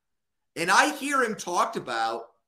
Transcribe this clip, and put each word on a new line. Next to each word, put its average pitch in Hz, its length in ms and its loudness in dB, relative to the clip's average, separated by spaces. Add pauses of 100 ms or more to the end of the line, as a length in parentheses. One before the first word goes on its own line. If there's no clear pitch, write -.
(560)
And 170 140 -2
I 277 280 4
hear 269 260 0
him 214 100 0
talked 196 420 -2
about, 117 500 -2 (220)